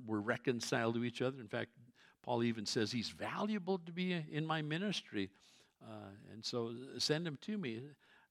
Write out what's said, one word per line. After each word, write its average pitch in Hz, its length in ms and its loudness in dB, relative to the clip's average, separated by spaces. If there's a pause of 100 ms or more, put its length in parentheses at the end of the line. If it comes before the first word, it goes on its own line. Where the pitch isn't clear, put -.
were 110 160 2
reconciled 117 760 2
to 117 80 2
each 120 180 -2
other. 131 200 0
In 107 60 -10
fact, 113 240 -2 (500)
Paul 120 220 2
even 113 220 2
says, 110 260 2
"He's 117 180 0
valuable 196 680 0
to 170 120 -12
be 180 220 0
in 156 320 0
my 160 160 2
ministry, 151 720 0 (520)
uh, 107 280 -10 (200)
and 110 140 -10
so 120 280 0 (240)
send 151 300 2
him 143 140 -4
to 214 160 -4
me." 120 240 -2 (500)